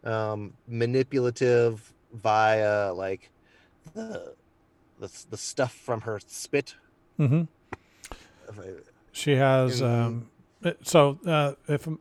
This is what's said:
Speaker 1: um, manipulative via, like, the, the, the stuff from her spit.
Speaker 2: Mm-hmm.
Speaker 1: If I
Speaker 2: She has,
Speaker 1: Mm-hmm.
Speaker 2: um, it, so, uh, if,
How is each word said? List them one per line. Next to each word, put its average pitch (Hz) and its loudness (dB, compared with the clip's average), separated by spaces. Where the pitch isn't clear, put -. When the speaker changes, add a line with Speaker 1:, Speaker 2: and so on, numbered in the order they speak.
Speaker 1:
um, 107 -4
manipulative 120 0
via, 107 2
like, 95 -8
the, 220 -12
the, 98 -12
the 110 -10
stuff - -4
from 113 -6
her 107 -6
spit. - -6
Speaker 2:
Mm-hmm. 151 2
Speaker 1:
If 104 -16
I 92 -16
Speaker 2:
She 147 0
has, 131 4
Speaker 1:
Mm-hmm. 120 2
Speaker 2:
um, 117 -6
it, - -2
so, 147 6
uh, 151 0
if, 147 -2